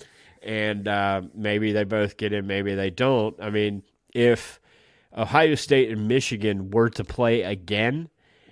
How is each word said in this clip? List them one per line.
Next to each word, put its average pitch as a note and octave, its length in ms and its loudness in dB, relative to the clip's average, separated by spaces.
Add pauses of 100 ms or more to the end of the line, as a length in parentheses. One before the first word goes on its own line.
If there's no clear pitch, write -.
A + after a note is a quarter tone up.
(420)
And, G#2+ 440 -4
uh, G2 360 0 (120)
maybe G#2 380 0
they G#2 120 2
both G#2 340 -2
get G#2 160 -2
in, G2 120 -4
maybe G2 280 -2
they G2 160 -2
don't. A#2+ 500 0
I G#2+ 80 -10
mean, G#2 340 -2 (300)
if A#2+ 480 2 (560)
Ohio D3 380 2
State C3 360 2
and G#2+ 160 -4
Michigan G#2 640 0
were A#2 200 4
to A2 140 -6
play A#2 360 0
again G#2 680 -2 (420)